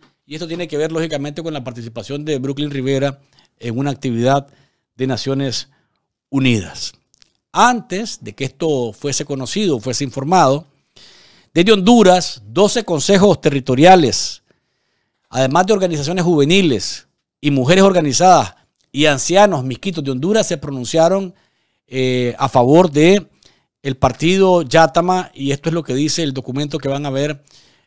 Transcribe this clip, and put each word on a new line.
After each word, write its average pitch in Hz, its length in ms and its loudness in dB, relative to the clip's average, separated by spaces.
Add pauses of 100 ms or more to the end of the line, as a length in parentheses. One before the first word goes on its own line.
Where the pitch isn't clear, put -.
(260)
Y 143 80 -16
esto 160 140 -12
tiene 170 200 -10
que 151 80 -8
ver, 156 160 -4
lógicamente, 156 500 -6
con 160 120 -8
la 135 100 -10
participación 120 600 -12
de 147 140 -4
Brooklyn 139 320 -6
Rivera 135 500 -4 (380)
en 117 200 -8
una 143 120 -2
actividad 131 580 -2 (480)
de 131 100 -4
Naciones 135 640 -4 (600)
Unidas. 120 600 -2 (600)
Antes 214 720 -2
de 107 100 -14
que 135 100 -8
esto 135 500 -4
fuese 143 320 -6
conocido, 139 540 -4
fuese 127 220 -6
informado, 143 640 0 (840)
desde 185 200 2
Honduras, 190 720 4
doce 196 380 0
consejos 180 580 2
territoriales, 139 1000 2 (840)
además 135 380 2
de 214 80 2
organizaciones 175 500 -2
juveniles 160 840 2 (340)
y 147 100 -2
mujeres 143 340 4
organizadas 170 680 2 (380)
y 147 140 0
ancianos 160 560 2
misquitos 156 400 -8
de 135 100 -4
Honduras, 190 340 0
se 170 100 -4
pronunciaron, 160 800 -2 (520)
eh, 127 520 -2
a 131 100 0
favor 147 420 4
de 165 360 4 (560)
el 135 140 -8
partido 175 640 2
Yátama, 165 720 0
y 139 160 -6
esto 139 180 -6
es 165 60 -2
lo 170 80 -4
que 131 120 -6
dice 151 280 -2
el 143 100 -4
documento 139 460 -8
que 139 100 -8
van 139 160 -4
a 143 60 -6
ver 143 320 -4 (440)